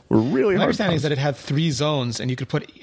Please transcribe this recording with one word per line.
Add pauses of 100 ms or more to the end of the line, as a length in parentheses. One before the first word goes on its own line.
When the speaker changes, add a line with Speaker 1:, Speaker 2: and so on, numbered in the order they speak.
Speaker 1:
we're
really
Speaker 2:
my
Speaker 1:
hard
Speaker 2:
understanding
is
Speaker 1:
problems.
Speaker 2:
that
it
had
three
zones,
and
you
could
put (120)